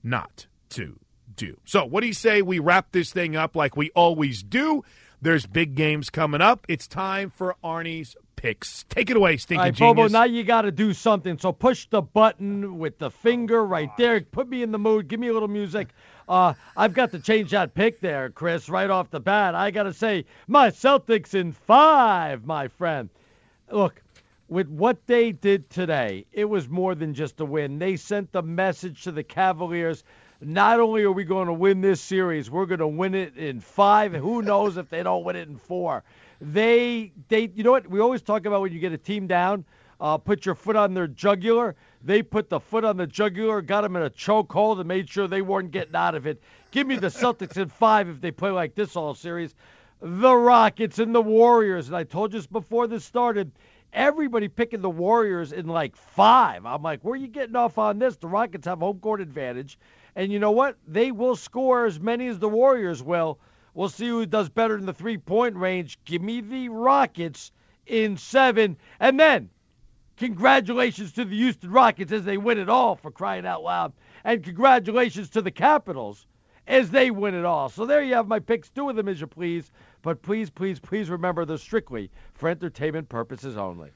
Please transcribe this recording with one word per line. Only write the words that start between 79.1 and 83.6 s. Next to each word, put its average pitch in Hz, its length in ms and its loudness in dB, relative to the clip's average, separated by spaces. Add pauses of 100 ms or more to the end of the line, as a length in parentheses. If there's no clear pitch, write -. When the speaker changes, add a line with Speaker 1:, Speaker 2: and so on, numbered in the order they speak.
Speaker 2:
you 160 60 -10
please. 170 440 -8 (300)
But 165 200 -6
please, 208 280 -4
please, 180 300 -6
please 196 300 -6
remember 175 360 -4
they're 151 120 -6
strictly 120 520 -6 (240)
for 156 160 -6
entertainment 156 600 -6
purposes 120 480 -10
only. 87 380 -10